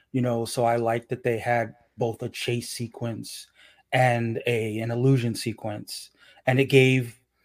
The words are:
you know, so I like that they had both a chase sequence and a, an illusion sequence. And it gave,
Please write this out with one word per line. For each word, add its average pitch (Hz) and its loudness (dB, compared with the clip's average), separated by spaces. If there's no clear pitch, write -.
you 127 0
know, 120 0
so 120 -2
I 117 4
like 117 -2
that 123 -8
they 117 0
had 117 -2
both 117 -4
a 120 -6
chase 120 -4
sequence 117 -10
and 120 2
a, 110 -2
an 113 -4
illusion 120 2
sequence. - -10
And 127 4
it 135 4
gave, 131 4